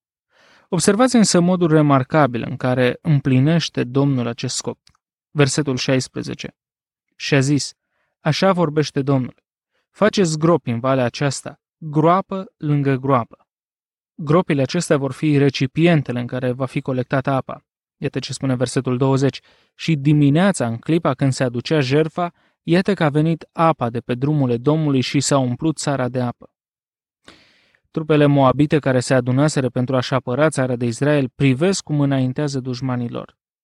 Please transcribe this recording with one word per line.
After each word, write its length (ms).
Observați 480
însă 240
modul 280
remarcabil 800
în 80
care 440
împlinește 840
Domnul 420
acest 300
scop. 220
Versetul 460
șaisprezece. 800
Și 180
a 60
zis: 320
„Așa 320
vorbește 500
Domnul: 320
faceți 480
gropi 320
în 100
valea 240
aceasta, 560
groapă 800
lângă 380
groapă.” 520
Gropile 480
acestea 340
vor 160
fi 260
recipientele 800
în 60
care 260
va 140
fi 140
colectată 500
apa. 340
Iată 220
ce 140
spune 240
versetul 400
douăzeci. 440
„Și 220
dimineața, 720
în 100
clipa 380
când 180
se 120
aducea 360
jertfa, 520
iată 300
că 100
a 40
venit 440
apa 380
de 100
pe 140
drumul 360
Edomului 500
și 200
s-a 180
umplut 400
țara 300
de 120
apă.” 260
Trupele 360
moabite 520
care 220
se 140
adunaseră 540
pentru 280
a-și 180
apăra 340
țara 280
de 100
Israel 480
privesc 480
cum 180
înaintează 600
dușmanii 480
lor. 300